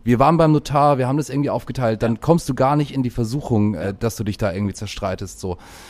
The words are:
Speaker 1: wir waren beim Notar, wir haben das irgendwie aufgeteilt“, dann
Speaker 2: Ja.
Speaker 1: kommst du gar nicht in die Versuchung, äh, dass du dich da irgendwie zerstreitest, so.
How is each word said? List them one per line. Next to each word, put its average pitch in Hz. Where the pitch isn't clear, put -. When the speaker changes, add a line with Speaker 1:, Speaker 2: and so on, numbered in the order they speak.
Speaker 1:
wir 120
waren 147
beim 156
Notar, 143
wir 127
haben 139
das 151
irgendwie 139
aufgeteilt“, 117
dann 117
Speaker 2:
Ja. 107
Speaker 1:
kommst 165
du 135
gar 131
nicht 143
in 135
die 123
Versuchung, 110
äh, 92
dass 113
du 110
dich 101
da 101
irgendwie 98
zerstreitest, 95
so. 90